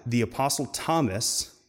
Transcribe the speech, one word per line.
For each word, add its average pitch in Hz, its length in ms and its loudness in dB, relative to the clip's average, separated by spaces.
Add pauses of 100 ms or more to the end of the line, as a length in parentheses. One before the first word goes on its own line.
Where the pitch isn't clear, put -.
The 120 160 2
Apostle 135 440 0
Thomas - 840 0 (160)